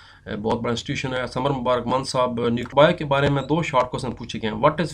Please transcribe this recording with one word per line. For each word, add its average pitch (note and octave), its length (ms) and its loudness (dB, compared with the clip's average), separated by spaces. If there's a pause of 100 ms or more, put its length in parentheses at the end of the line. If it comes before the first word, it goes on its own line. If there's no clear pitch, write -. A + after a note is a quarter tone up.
(260)
अ, G#2+ 100 -6
बहुत A2 240 -2
बड़ा A#2+ 100 -4
इंस्टीट्यूशन C3 440 -4
है, B2+ 120 -4
समर C3 260 -2
मुबारक B2 340 0
मान B2+ 180 0
साहब, B2 360 0
अ, - 20 0
न्यूक्लियर A#2+ 320 -2
बायो D#3 220 8
के D#3+ 80 -4
बारे C#3 260 2
में C#3 160 0
दो D#3 160 0
शॉर्ट B2+ 240 2
क्वेश्चन B2 260 -6
पूछे A#2 260 -10
गए G#2+ 100 -2
हैं, G#2+ 60 -2
"What C#3+ 220 2
is E3 180 -4